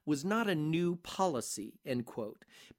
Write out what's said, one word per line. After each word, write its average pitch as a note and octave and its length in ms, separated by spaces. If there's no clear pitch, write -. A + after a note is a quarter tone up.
was D3 180
not G#3+ 240
a F#3+ 60
new E3 440
policy," C3 840
end B2 220
quote, - 400